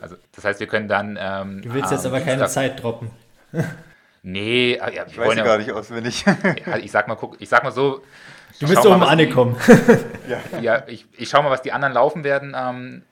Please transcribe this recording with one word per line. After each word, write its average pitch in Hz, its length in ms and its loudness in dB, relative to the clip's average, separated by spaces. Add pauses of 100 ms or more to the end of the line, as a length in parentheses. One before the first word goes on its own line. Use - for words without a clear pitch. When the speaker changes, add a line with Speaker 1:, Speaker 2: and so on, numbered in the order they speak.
Speaker 1:
Also 90 160 -18 (160)
das - 120 -20
heißt, 101 160 -4
wir - 80 -8
können 107 200 -4
dann, 104 320 -2
ähm, 98 420 -8
Speaker 2:
Du 117 120 -10
willst 139 160 -4
jetzt 139 160 -4
Speaker 1:
am 123 60 -4
Speaker 2:
aber 131 80 -2
keine 131 220 -2
Speaker 1:
Dienstag 95 80 0
Speaker 2:
Zeit 135 320 -4
droppen. 117 280 -8 (420)
<laughs> 160 120 -4 (640)
Speaker 1:
Nee, 120 520 0
ah, 110 100 -6
ja, - 160 -10
Speaker 3:
Ich - 60 -20
Speaker 1:
wir - 80 -16
Speaker 3:
weiß 117 80 -2
Speaker 1:
wollen 113 80 0
Speaker 3:
sie - 20 0
Speaker 1:
ja 110 60 0
Speaker 3:
gar 110 140 4
nicht 107 140 -6
auswendig. 117 520 -8 (200)
<laughs> 185 220 -4
Speaker 1:
Ja, - 120 -6
ich 101 120 -12
sag 107 160 2
mal, 113 80 -8
guck, - 260 -14
ich 101 80 -16
sag 120 140 4
mal 135 80 -4
so, 135 280 -2
Speaker 2:
Du - 40 -20 (600)
Speaker 1:
ich 151 60 0
Speaker 2:
bist 190 40 6
Speaker 1:
schau 196 80 8
Speaker 2:
doch 214 80 10
Speaker 1:
mal, 180 60 8
Speaker 2:
im 185 60 6
Speaker 1:
was - 60 6
die 147 40 4
Speaker 2:
Annekommen. 127 460 2
<laughs> - 720 6
Speaker 3:
Ja. 131 320 -8
Speaker 1:
Ja, 113 280 0
ich, 117 180 -18 (100)
ich 123 120 -10
schau 143 140 6
mal, 143 80 0
was 127 120 0
die 131 100 -8
anderen 131 220 -2
laufen 147 300 2
werden, 139 340 -4
ähm, 127 540 -10